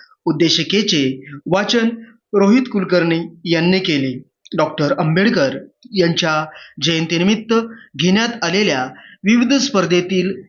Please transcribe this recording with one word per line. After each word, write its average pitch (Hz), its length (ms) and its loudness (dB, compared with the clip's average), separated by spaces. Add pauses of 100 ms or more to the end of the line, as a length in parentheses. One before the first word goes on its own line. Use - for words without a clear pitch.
(260)
उद्देशिकेचे 156 1080 0 (120)
वाचन 208 440 0 (440)
रोहित 208 280 4 (100)
कुलकर्णी 170 720 0
यांनी 170 340 2
केले. 135 420 -2 (360)
डॉक्टर 151 420 0
आंबेडकर 160 580 2 (340)
यांच्या 165 540 0 (360)
जयंतीनिमित्त 170 720 0 (480)
घेण्यात 220 420 0
आलेल्या 170 400 0 (400)
विविध 233 300 2
स्पर्धेतील 180 960 0